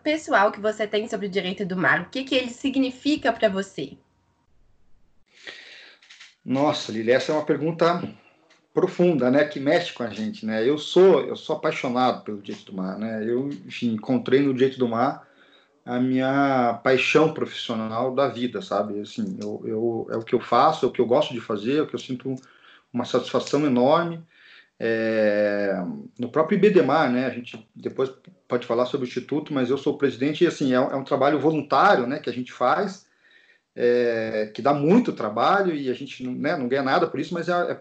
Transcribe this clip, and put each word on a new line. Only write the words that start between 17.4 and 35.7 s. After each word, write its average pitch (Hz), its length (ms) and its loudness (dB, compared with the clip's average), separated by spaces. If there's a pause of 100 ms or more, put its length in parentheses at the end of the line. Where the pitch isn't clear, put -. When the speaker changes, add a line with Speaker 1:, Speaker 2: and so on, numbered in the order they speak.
Speaker 2:
da 135 140 2
vida, 117 320 -4
sabe? 104 400 -4
Assim, 101 400 -8
eu, 104 240 -8
eu, 113 460 -4
é 117 80 -4
o 113 40 -4
que 113 120 -2
eu 113 60 2
faço, 143 440 2
é 120 60 0
o - 20 -4
que - 80 0
eu 120 60 4
gosto 135 260 2
de 120 80 -8
fazer, 110 380 -2
é 151 40 2
o - 40 -2
que - 80 -8
eu 120 40 -8
sinto 131 360 -8 (580)
uma 120 120 -4
satisfação 135 600 0
enorme. 156 560 2 (560)
É... 104 1040 0 (380)
no 120 100 -6
próprio 160 280 0
I 185 40 0
B 208 100 6
D 180 120 6
mar, 139 260 2
né, 127 160 0
a 123 60 -2
gente 120 420 -12
depois 123 380 -4 (380)
pode 123 180 -4
falar 120 200 0
sobre 127 200 -4
o - 20 -14
Instituto, 143 460 -6
mas 123 160 0
eu 139 80 2
sou 143 160 0
o - 20 -6
presidente 139 460 0
e, 170 60 8
assim, 143 240 0
é, 127 40 4
é 139 200 2
um 131 80 -4
trabalho 143 340 2
voluntário, 151 720 4
né, 147 100 -4
que - 100 -8
a 120 40 -2
gente 127 200 -8
faz, 165 540 -2 (720)
é, 113 760 0
que - 80 -10
dá 139 140 2
muito 156 380 4
trabalho 151 600 0